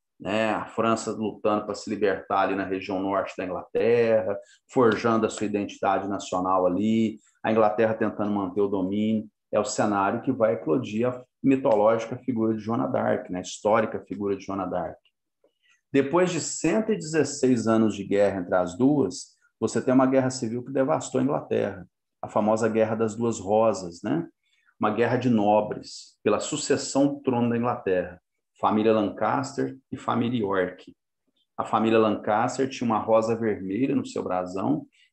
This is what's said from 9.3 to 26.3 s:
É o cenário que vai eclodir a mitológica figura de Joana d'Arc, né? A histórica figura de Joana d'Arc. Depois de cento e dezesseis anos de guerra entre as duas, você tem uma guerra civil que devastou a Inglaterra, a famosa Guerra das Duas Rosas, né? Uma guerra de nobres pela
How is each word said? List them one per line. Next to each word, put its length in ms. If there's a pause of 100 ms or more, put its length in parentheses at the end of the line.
É 80
o 60
cenário 580
que 80
vai 240
eclodir 540
a 120 (220)
mitológica 760
figura 380
de 60
Joana 260
d'Arc, 440
né? 100
A 20
histórica 640
figura 300
de 80
Joana 200
d'Arc. 320 (960)
Depois 380
de 100
cento 520
e 40
dezesseis 680
anos 300
de 80
guerra 360
entre 140
as 240
duas, 580 (240)
você 220
tem 100
uma 140
guerra 240
civil 320
que 100
devastou 480
a 40
Inglaterra, 640 (360)
a 60
famosa 400
Guerra 260
das 200
Duas 260
Rosas, 600
né? 240 (540)
Uma 100
guerra 260
de 120
nobres 920
pela 180